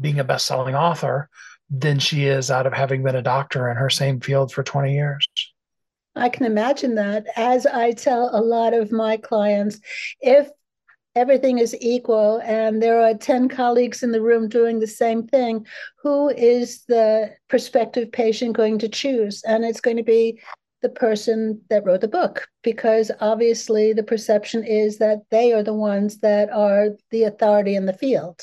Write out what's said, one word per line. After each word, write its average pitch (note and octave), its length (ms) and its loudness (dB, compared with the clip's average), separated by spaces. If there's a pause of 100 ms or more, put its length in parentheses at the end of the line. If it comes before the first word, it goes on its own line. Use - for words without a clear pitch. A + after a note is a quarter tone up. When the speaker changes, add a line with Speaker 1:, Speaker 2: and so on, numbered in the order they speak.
Speaker 1:
being C#3+ 180 -2
a C3+ 60 -2
best-selling C3 500 -4
author D3 560 -2 (400)
than C#3+ 300 -2
she D3 240 -2
is C3+ 260 0
out C3 160 0
of C3+ 60 -4
having C3 320 -2
been C3 100 0
a B2+ 80 -4
doctor C3 480 -2
in A2+ 60 -4
her C3 140 -2
same C3+ 280 -2
field C3+ 340 -2
for C3+ 120 -6
twenty C#3 300 -2
years. C#3+ 300 -4 (920)
Speaker 2:
I B3 140 0
can B3 160 -4
imagine A#3 500 0
that. G#3 300 -4 (100)
As B3 280 0
I A#3+ 280 0
tell A#3+ 400 0
a A3 100 0
lot A3+ 320 0
of A3 160 0
my A3 280 -2
clients, G#3 600 -2 (420)
if C#4+ 280 4 (640)
everything B3+ 440 2
is A3+ 220 0
equal A#3 640 2
and A3 380 0
there A3+ 180 4
are A3+ 140 4
ten B3+ 340 0
colleagues B3 540 0
in A#3+ 100 -2
the A3 100 0
room A3+ 260 2
doing A#3 320 0
the A3 60 -2
same A3+ 400 -2
thing, A3+ 380 0 (380)
who C#4+ 260 0
is A#3+ 580 2
the A3 440 2 (180)
prospective A#3 640 0
patient A3+ 460 -2
going A3 220 2
to A3 100 -4
choose? A3 560 -4
And A3+ 200 0
it's A3+ 160 -6
going A#3 160 -2
to A#3 60 -2
be A3+ 380 2 (400)
the B3 80 -2
person A3 720 -2 (100)
that G3+ 140 4
wrote F#3 160 2
the A3 60 -2
book, - 400 -2 (160)
because A3 480 2 (100)
obviously A3 720 2
the G#3+ 120 -2
perception G#3+ 580 -2
is G#3+ 360 0
that G#3+ 320 0
they A#3+ 220 4
are G#3+ 120 2
the G#3+ 100 -4
ones G#3 460 -2
that G#3 300 2
are G#3 400 2 (200)
the A3+ 140 0
authority G#3 500 2
in F#3+ 120 -2
the F#3+ 60 -2
field. F#3+ 500 -4